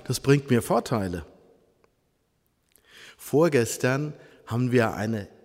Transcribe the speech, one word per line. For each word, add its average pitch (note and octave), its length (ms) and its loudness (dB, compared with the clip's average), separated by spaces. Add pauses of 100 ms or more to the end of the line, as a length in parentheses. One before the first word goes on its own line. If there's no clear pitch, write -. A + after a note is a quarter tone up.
das - 160 -4
bringt C#3 300 2
mir A#2+ 100 4
Vorteile. G2 640 -2 (1900)
Vorgestern C#3 960 0 (340)
haben A#2+ 240 -2
wir A2+ 240 2
eine G#2 340 -6 (160)